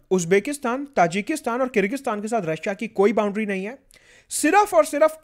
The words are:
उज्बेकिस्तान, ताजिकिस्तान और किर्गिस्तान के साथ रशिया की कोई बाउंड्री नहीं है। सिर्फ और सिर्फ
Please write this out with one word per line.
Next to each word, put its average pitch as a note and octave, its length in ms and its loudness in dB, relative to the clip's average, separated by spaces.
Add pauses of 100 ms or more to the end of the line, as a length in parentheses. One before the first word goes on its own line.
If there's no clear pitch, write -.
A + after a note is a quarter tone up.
(120)
उज्बेकिस्तान, G3+ 760 -2
ताजिकिस्तान A3+ 720 -2
और B3+ 80 -2
किर्गिस्तान A3 520 -2
के G#3+ 60 -8
साथ A3+ 140 -2
रशिया D#3+ 320 -4
की G#3+ 160 -8
कोई G3+ 240 2
बाउंड्री G#3 320 -2
नहीं G3 200 -6
है। B3 120 -12 (540)
सिर्फ G4 420 2
और D#4 120 4
सिर्फ D#4 380 0